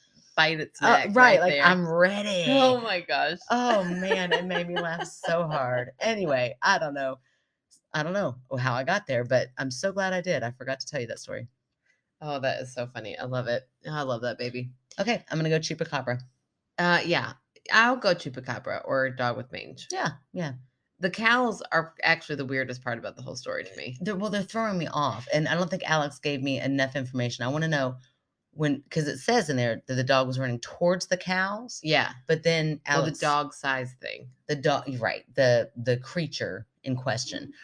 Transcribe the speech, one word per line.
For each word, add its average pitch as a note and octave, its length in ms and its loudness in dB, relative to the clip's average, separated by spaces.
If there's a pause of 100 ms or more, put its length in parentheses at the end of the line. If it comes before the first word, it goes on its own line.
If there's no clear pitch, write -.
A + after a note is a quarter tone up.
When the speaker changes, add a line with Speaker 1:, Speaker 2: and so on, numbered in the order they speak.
(360)
Speaker 1:
bite D#3+ 240 4
its - 220 -8
Speaker 2:
Uh, F#3 80 6
Speaker 1:
neck A#3+ 200 8
Speaker 2:
right, G3+ 60 -2
Speaker 1:
right A#3+ 260 10
Speaker 2:
like, F3+ 120 4
Speaker 1:
there. C#3+ 100 4
Speaker 2:
"I'm F3 240 6
ready." F#3 600 2
Speaker 1:
Oh B3+ 340 6
my G3 200 -2
gosh. D3+ 360 0 (140)
Speaker 2:
Oh, A#3+ 320 4
man, F3+ 500 0
it - 120 0
made F3 220 -2
me - 80 -6
laugh E3+ 300 -2
so F3 380 -2
Speaker 1:
<laughs> E3 40 -2
Speaker 2:
hard. B2 520 -2
Anyway, D#3 640 0
I F#3 160 4
don't D3 160 -2
know. C3+ 240 -4 (760)
I D#3 100 -2
don't E3+ 100 -2
know F3+ 240 -2 (200)
how B2+ 160 0
I B2+ 100 0
got F#3+ 220 0
there, B2 200 0
but A#2+ 320 2
I'm C3+ 120 -4
so F#3+ 220 -4
glad F#3+ 220 -2
I F3+ 80 0
did. E3 220 -2
I A#2+ 80 -4
forgot C3 280 -8
to - 80 -8
tell D3 140 -6
you A#2 60 -6
that A2+ 120 -10
story. G#2+ 280 -10 (760)
Speaker 1:
Oh, D3 180 -6
that B2+ 220 -2
is B2+ 120 -12
so B2 140 -6
funny. A2 300 -10
I - 80 -8
love B2+ 220 -4
it. A#2+ 160 -2 (260)
I D3+ 140 -4
love B2 180 -2
that A#2 160 -4
baby. B2 340 -6 (280)
Speaker 2:
Okay, G#3 300 -2
I'm D#3 80 -4
gonna D#3+ 120 0
go D#3+ 100 2
chupacabra. D3 600 -4 (600)
Speaker 1:
Uh, F3 260 4
yeah. E3 280 0 (380)
I'll A#3 260 6
go G3 180 2
chupacabra B2+ 680 -6
or C3 260 0
dog B2 260 -2
with - 140 -12
mange. - 400 -12
Speaker 2:
Yeah, F4+ 200 -4 (220)
yeah. E3 200 -6 (460)
Speaker 1:
The F3+ 120 0
cows A3+ 500 2 (100)
are D#3 300 0
actually D#3+ 360 2
the C#3 80 -4
weirdest C3 380 -4
part A#2+ 140 -4
about A2+ 180 -10
the - 60 -16
whole B2+ 140 -10
story - 300 -6
to F#2+ 120 -18
me. B2 240 -10
Speaker 2:
They're, G3+ 140 -4
well, G3+ 160 -4
they're G#3 100 0
throwing G#3 380 -2
me D#3 80 -2
off, B2 440 -2
and D3+ 160 4
I C3+ 60 0
don't F3 160 0
think F#3+ 160 -4
Alex D3+ 320 0
gave C#3+ 240 -2
me C3+ 180 0
enough C3+ 360 0
information. B2+ 500 -4
I B2 40 0
wanna D#3 180 0
know C3+ 300 0 (560)
when, D3 360 0
'cause D3+ 180 -2
it C3 120 -4
says A3+ 300 2
in C3+ 80 0
there A#2+ 280 0
that C3 80 -6
the B2+ 100 0
dog C3 240 4
was B2+ 120 -4
running B2 200 -2
towards F3+ 480 0
the F#3 100 0
cows. F#3+ 640 -4
Speaker 1:
Yeah. D3 300 2 (140)
Speaker 2:
But D#3+ 160 2
then D#3 440 0
Speaker 1:
Well, C#3+ 140 2
the - 20 0
Speaker 2:
Alex D3 160 -2
Speaker 1:
dog D3 340 0
size C3 480 -4
thing. - 280 -10 (180)
Speaker 2:
The D3+ 80 0
dog, C#3+ 320 0
you're C3 120 -6
right. F#2 240 -2 (120)
The, B2 420 4
the B2 200 0
creature A#2 680 -6 (180)
in C3 140 -2
question - 560 -6 (100)